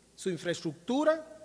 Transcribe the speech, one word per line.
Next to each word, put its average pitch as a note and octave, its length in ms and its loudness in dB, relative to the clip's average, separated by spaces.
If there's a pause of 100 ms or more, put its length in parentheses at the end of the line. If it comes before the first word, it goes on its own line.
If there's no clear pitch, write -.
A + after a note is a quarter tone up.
(180)
su - 140 -2
infraestructura, A#3+ 920 0 (200)